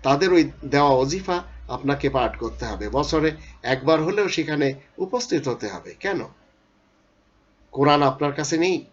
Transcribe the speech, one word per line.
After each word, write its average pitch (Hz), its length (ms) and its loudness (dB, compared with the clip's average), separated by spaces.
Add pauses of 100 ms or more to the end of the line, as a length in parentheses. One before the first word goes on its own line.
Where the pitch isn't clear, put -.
তাদের 147 300 4
ওই 156 180 6 (140)
দেওয়া 143 240 4
অজিফা 175 540 2 (240)
আপনাকে 139 420 -2
পাঠ 127 280 0
করতে 117 280 -8
হবে, 104 240 -8
বছরে 147 420 0 (320)
একবার 135 400 2
হলেও 196 260 0
সেখানে 147 440 0 (240)
উপস্থিত 185 500 -2
হতে 113 200 -4
হবে। 90 320 -12
কেন? 190 200 -4 (1500)
কোরআন 147 300 4
আপনার 139 320 0
কাছে 156 240 -2
নেই? 170 360 0